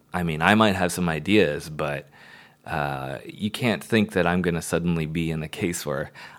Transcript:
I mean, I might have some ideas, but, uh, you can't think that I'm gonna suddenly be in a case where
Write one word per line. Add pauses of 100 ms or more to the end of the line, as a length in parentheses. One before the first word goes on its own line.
(140)
I
mean,
I
might
have
some
ideas,
but, (560)
uh,
you
can't
think
that
I'm
gonna
suddenly
be
in
a
case
where (280)